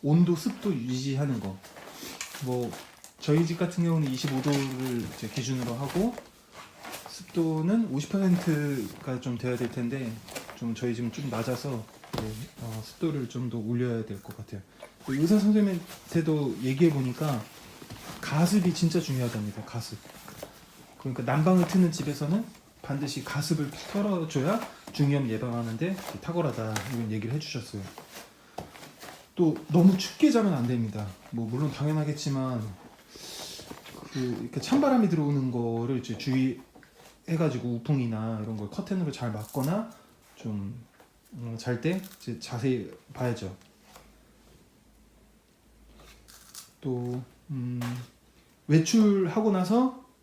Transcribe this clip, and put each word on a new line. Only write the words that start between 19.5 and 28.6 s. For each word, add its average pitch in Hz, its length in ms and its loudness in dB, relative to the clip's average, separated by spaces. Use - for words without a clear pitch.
가습. 117 320 -8
그러니까 131 240 -4
난방을 156 440 6
트는 180 240 6
집에서는 151 540 0
반드시 139 420 -4
가습을 151 480 -2
털어줘야 185 680 0
중이염 139 380 2
예방하는데 117 680 -2
탁월하다, 135 520 -2
이런 117 180 -2
얘기를 110 240 -4
해주셨어요. 117 460 -6